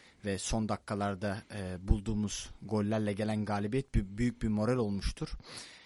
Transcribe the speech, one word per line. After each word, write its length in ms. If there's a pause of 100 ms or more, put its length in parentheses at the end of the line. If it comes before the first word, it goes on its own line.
(240)
ve 140
son 300
dakikalarda, 720 (120)
e, 340
bulduğumuz 640 (120)
gollerle 500
gelen 320
galibiyet 500
bü-, 240
büyük 240
bir 60
moral 280
olmuştur. 520 (580)